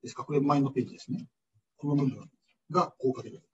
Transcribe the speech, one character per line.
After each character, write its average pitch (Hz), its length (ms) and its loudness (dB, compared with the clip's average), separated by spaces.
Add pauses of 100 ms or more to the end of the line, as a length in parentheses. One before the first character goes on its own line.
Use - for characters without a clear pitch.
で 120 60 -10
す - 60 -14
か - 60 -8
ら、 - 60 -8
こ 151 60 -4
れ 139 80 4
前 143 200 4
の 131 80 2
ペ 127 120 0
ー 113 40 0
ジ - 80 -14
で - 60 -18
す - 120 -12
ね。 - 160 -6 (500)
こ 143 100 -6
の 147 80 2
部 135 120 4
分 - 220 -6 (400)
が - 300 2
こ 131 160 2
う - 20 -8
書 - 60 -10
け 123 80 -12
る。 - 100 -16 (120)